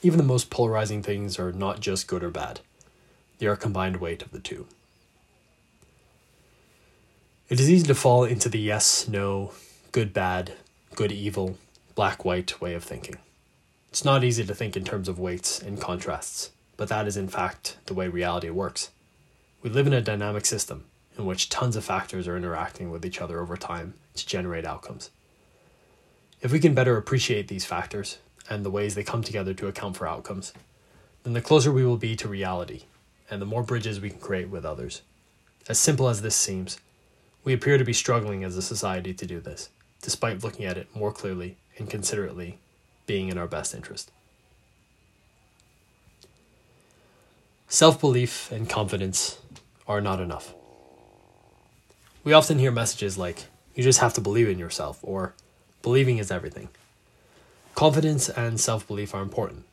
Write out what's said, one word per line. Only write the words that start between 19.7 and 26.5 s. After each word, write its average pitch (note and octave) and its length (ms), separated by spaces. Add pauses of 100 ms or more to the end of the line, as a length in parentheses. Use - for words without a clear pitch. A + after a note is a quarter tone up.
in C#3+ 60
a B2 80
dynamic G#2 440
system - 400 (320)
in G#2+ 80
which F#2+ 240
tons B2 260
of G#2+ 80
factors F#2 460
are F2 80
interacting F2 540
with E2+ 140
each F2+ 140
other E2+ 220
over F2 160
time F2 380 (200)
to - 100
generate F2 400
outcomes. - 440 (1300)
If B2 100